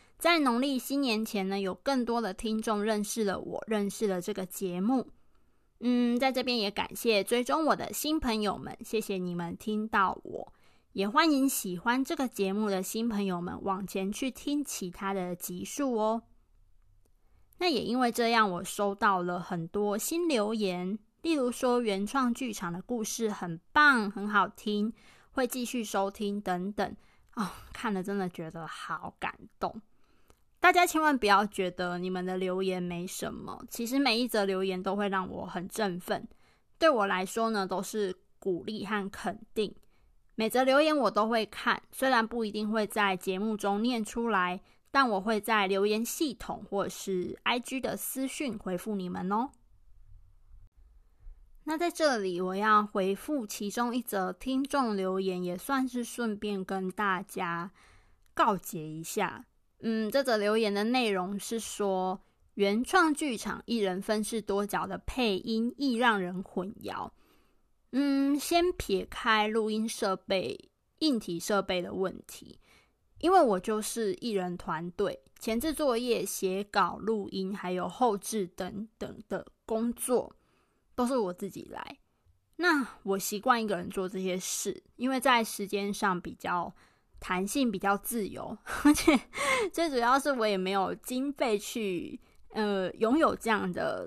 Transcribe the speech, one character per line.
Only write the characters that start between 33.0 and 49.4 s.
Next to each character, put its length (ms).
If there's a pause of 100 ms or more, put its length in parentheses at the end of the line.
什 260
么， 360
其 160
实 120
每 220
一 80
则 160
留 220
言 160
都 160
会 100
让 220
我 160
很 240
振 280
奋。 300 (500)
对 120
我 180
来 180
说 260
呢， 140
都 160
是 320 (260)
鼓 260
励 200
和 240
肯 300 (140)
定。 200 (640)
每 140
则 160
留 160
言 160
我 120
都 200
会 160
看， 360 (120)
虽 160
然 180
不 160
一 80
定 180
会 160
在 300
节 240
目 160
中 260
念 220
出 240
来， 340 (300)
但 180
我 120
会 180
在 280
留 180
言 180
系 300
统 360
或 200
是 540
I 160
G 200
的 160
私 320
讯 300
回 200
复 180
你 120
们 240
哦。 200 (2250)